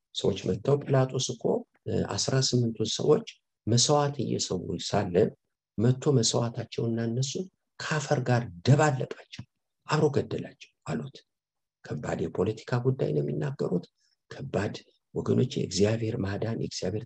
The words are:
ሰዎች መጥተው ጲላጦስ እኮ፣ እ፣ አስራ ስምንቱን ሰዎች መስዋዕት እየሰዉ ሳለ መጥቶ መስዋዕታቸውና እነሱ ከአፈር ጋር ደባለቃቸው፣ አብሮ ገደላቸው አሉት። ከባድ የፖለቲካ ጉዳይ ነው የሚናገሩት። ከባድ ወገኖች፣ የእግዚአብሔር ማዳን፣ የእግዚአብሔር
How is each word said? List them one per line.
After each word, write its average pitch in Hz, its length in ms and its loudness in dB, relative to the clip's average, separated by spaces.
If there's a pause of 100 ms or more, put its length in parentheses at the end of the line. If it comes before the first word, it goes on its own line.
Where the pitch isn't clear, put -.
(160)
ሰዎች 95 280 0
መጥተው 135 340 0
ጲላጦስ 135 520 0
እኮ፣ 120 140 -8 (400)
እ፣ 98 100 -4 (160)
አስራ - 320 -2
ስምንቱን 117 500 0
ሰዎች - 360 2 (400)
መስዋዕት 139 520 4
እየሰዉ - 460 -2 (160)
ሳለ 92 340 -2 (640)
መጥቶ 127 340 4
መስዋዕታቸውና 117 920 0
እነሱ 120 280 -2 (480)
ከአፈር 147 440 -2
ጋር 123 200 2 (200)
ደባለቃቸው፣ 135 800 2 (440)
አብሮ 156 220 4
ገደላቸው - 640 -4 (140)
አሉት። 139 320 -6 (680)
ከባድ 80 340 -4
የፖለቲካ 92 520 -2 (100)
ጉዳይ 131 280 0
ነው 107 120 0
የሚናገሩት። 143 640 -2 (460)
ከባድ - 440 -4 (400)
ወገኖች፣ - 380 2
የእግዚአብሔር 107 640 0
ማዳን፣ 101 400 -4
የእግዚአብሔር 90 460 -6